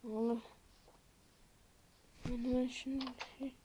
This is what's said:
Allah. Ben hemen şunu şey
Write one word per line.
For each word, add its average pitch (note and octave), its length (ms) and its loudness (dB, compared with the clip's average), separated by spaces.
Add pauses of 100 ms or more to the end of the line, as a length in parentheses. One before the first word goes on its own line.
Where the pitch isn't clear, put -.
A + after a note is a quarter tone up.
Allah. A3+ 340 2 (1900)
Ben B3 180 0
hemen B3+ 240 4
şunu C4+ 340 -2 (380)
şey C4+ 120 -4 (140)